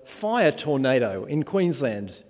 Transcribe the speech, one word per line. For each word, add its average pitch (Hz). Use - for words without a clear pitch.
fire 214
tornado 127
in 147
Queensland. 131